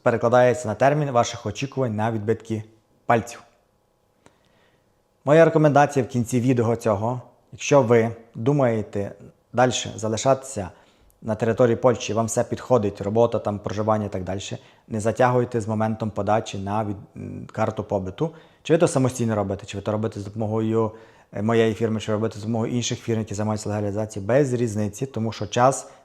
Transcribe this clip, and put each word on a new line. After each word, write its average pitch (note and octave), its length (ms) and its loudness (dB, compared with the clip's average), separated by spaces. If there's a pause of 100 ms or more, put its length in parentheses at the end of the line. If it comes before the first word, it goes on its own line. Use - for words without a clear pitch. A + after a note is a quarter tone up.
перекладається A#2 680 4
на G#2 80 -2
термін C#3 360 2
ваших A#2 340 0
очікувань A#2+ 500 -4
на G#2+ 160 -2
відбитки A2 520 -4 (420)
пальців. - 380 0 (1800)
Моя D#3+ 200 8
рекомендація D3 600 4
в - 20 -6
кінці B2 320 -2
відео A#2 360 2
цього, A2+ 460 -2 (300)
якщо - 300 4
ви A#2 280 4 (260)
думаєте A2+ 760 0 (420)
далі B2 180 4 (240)
залишатися G#2+ 760 -2 (520)
на A2 140 -4
території A#2 400 2
Польщі, A#2 380 0
вам A2+ 120 0
все A#2 180 -2
підходить, G#2+ 580 0
робота, A2 380 2
там, G#2 200 -4
проживання G#2+ 460 -2
і G2 40 -8
так F#2+ 140 -6
далі, F#2+ 180 -6 (460)
не A2 120 -6
затягуйте A#2+ 640 2
з G2+ 60 -8
моментом A2 440 -2
подачі G#2 460 -2
на G2+ 280 -4
від-, G2+ 120 -6 (180)
м, G2 360 -12
карту G#2+ 320 -4
побиту. G2 460 -4 (340)
Чи D3 100 0
ви E3 40 6
то D#3+ 100 4
самостійно A#2+ 480 0
робите, G2 300 -2
чи G2+ 120 -12
ви G2 40 -6
то G#2+ 100 -4
робите G#2+ 280 -4
з G2 60 -10
допомогою, A2 640 -2 (420)
е, G#2 80 -6
моєї A2+ 320 2
фірми, A2 260 -2
чи A2 120 -6
робите G#2+ 280 -2
з - 20 -12
допомогою A2+ 320 -4
інших A#2+ 260 -4
фірм, A2+ 200 -4
які G#2 140 -8
займаються G#2+ 360 -4
легалізацією, G#2 580 -6
без B2+ 260 2
різниці, G#2+ 520 -4
тому A2 260 -6
що G#2+ 160 -8
час B2 420 2 (160)